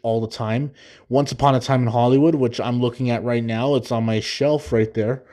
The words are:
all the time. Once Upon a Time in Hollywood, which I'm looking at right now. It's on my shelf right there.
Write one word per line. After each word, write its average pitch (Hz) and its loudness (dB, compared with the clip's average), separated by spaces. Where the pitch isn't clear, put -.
all 113 0
the 110 -4
time. 120 -4
Once 139 0
Upon 139 2
a 123 0
Time 127 0
in 117 0
Hollywood, 131 4
which 123 -2
I'm 120 -2
looking 123 -2
at 113 -2
right 120 -2
now. 117 -2
It's 120 -2
on 113 0
my 113 0
shelf 147 -2
right 110 2
there. 113 -2